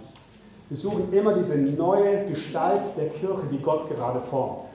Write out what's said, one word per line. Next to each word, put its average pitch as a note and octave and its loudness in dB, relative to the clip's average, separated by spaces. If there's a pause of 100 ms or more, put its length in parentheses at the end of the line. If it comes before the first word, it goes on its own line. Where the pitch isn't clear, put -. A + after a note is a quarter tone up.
(680)
Wir C#3+ -8
suchen F#3 -2
immer G3+ 6
diese D3+ 0
neue F#3+ 2
Gestalt E3+ 0 (160)
der D#3 0
Kirche, F#3 -4
die C3+ -2
Gott D#3 0
gerade B2 -2
formt. - -4 (120)